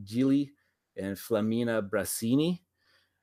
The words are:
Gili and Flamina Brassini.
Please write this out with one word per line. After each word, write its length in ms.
Gili 480
and 200
Flamina 640
Brassini. 800